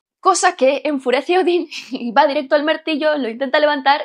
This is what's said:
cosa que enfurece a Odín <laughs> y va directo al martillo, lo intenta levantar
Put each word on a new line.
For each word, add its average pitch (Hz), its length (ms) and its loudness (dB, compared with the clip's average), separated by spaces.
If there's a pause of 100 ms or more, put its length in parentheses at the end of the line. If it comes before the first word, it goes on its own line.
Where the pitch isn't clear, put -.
(220)
cosa 359 340 2
que 262 300 0
enfurece 285 500 -2
a 370 60 4
Odín 349 260 0 (120)
<laughs> - 120 -18
y 240 200 -8
va 277 140 4
directo 285 300 0
al 294 80 2
martillo, 311 540 -2
lo 247 100 -4
intenta 254 320 -2
levantar 294 460 2